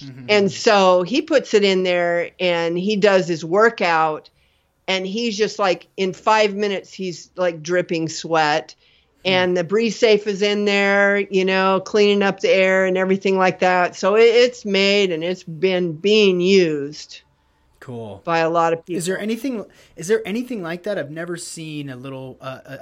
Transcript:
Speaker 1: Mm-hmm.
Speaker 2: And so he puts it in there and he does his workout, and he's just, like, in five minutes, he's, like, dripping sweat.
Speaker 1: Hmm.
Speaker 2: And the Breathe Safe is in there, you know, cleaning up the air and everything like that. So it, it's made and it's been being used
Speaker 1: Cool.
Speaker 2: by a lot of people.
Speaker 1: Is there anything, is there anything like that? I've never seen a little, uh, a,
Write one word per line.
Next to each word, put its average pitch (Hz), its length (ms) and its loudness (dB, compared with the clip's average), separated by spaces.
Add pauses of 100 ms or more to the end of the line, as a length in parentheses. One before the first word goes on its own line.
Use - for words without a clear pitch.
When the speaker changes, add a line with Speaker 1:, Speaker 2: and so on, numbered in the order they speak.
Speaker 1:
Mm-hmm. 135 260 -18
Speaker 2:
And 202 220 4
so 190 500 4
he 220 220 -2
puts 302 320 0
it 202 80 4
in 190 180 2
there 175 480 0 (100)
and 170 380 -2
he 196 180 -2
does 190 320 4
his 170 160 -4
workout, 170 880 0 (580)
and 190 200 -4
he's 220 280 -4
just, 202 220 -4
like, 185 300 -2 (100)
in 190 160 -4
five 214 400 0
minutes, 202 400 -6
he's, 185 420 -12
like, 170 280 -4
dripping 175 440 -2
sweat. 156 680 -2 (480)
Speaker 1:
Hmm. 185 80 0
Speaker 2:
And 185 260 2
the 175 80 0
Breathe 208 280 0
Safe 214 340 2
is 196 140 -4
in 208 220 0
there, 202 560 2
you 190 240 0
know, 190 380 2
cleaning 202 420 2
up 196 160 0
the 196 100 -2
air 190 360 4
and 185 120 0
everything 190 400 0
like 185 220 0
that. 180 360 2
So 202 200 0
it, 226 80 6
it's 240 400 4
made 196 480 2
and 160 140 -4
it's 180 180 -6
been 180 480 -2
being 196 480 2
used 160 800 0 (600)
Speaker 1:
Cool. 110 420 -14
Speaker 2:
by 165 160 -2
a 165 100 0
lot 165 220 2
of 165 140 -4
people. 175 120 -8
Speaker 1:
Is 170 80 -6
there 185 140 -4
anything, 226 460 -6 (320)
is 165 100 -12
there 220 180 2
anything 233 380 -6
like 170 200 -8
that? 202 140 -4
I've 143 140 -8
never 170 240 -10
seen 151 540 -12
a 127 80 -12
little, 131 420 -14
uh, 131 260 -14
a, 135 160 -16